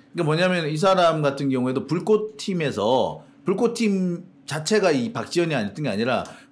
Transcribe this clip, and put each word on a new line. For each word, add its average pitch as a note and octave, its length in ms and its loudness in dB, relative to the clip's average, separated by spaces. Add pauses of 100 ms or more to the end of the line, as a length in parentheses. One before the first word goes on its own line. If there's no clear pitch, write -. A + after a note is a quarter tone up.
(140)
그러니까 E3+ 120 -4
뭐냐면 E3+ 440 0
이 D3+ 80 -4
사람 E3+ 440 4
같은 C#3 280 0
경우에도 B2+ 380 0
불꽃팀에서, C3+ 1400 0 (220)
불꽃팀 G3 800 0 (220)
자체가 E3+ 460 0
이 A#2+ 220 0
박지원이 D#3 400 -2
아니었던 A2+ 300 -4
게 C3+ 60 -2
아니라 G#2+ 340 0 (280)